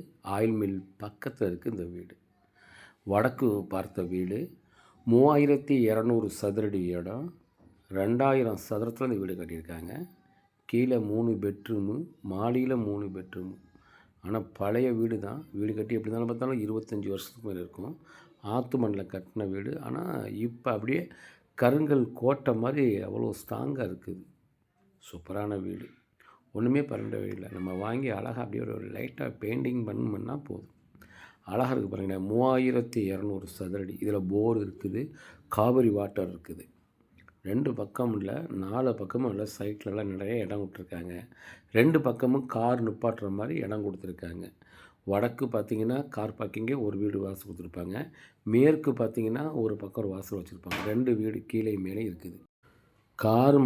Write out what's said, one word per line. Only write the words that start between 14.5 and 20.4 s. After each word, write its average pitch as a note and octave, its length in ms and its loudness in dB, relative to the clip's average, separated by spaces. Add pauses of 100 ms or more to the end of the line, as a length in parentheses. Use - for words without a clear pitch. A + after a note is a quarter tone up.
பழைய A#2 400 2
வீடு A2+ 260 2
தான். A2+ 160 -6 (180)
வீடு G#2+ 160 0
கட்டி A2 220 -2
எப்படி G#2+ 140 -2
இருந்தாலும் A#2 220 0
பார்த்தாலும் B2 320 -2
இருபத்தஞ்சி G#2+ 480 -4
வருஷத்துக்கு G#2+ 360 -8
மேல F2+ 160 -4
இருக்கும். G2 320 -10 (580)
ஆத்து B2 300 0
மண்ல G2+ 200 0 (100)
கட்டின G2 400 -6
வீடு. G2 180 -6 (160)
ஆனா B2+ 160 -4 (420)